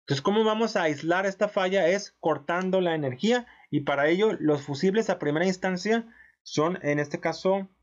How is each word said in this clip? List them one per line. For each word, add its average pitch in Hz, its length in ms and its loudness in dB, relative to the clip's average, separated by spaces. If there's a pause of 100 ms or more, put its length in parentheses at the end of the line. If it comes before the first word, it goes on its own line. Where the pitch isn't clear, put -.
Entonces, 139 200 -4
¿cómo 214 220 2
vamos 220 320 0
a 185 80 2
aislar 160 420 0
esta 196 220 -2
falla? 185 400 0
Es 196 320 -2
cortando 175 640 0
la 165 140 0
energía, 175 520 -2 (220)
y 143 120 0
para 139 260 2
ello 196 320 2
los 147 220 0
fusibles 190 480 0
a 185 100 -2
primera 151 260 0
instancia 190 640 -2 (360)
son, 165 380 -2
en 147 180 0
este 147 200 -4
caso 190 500 -2 (140)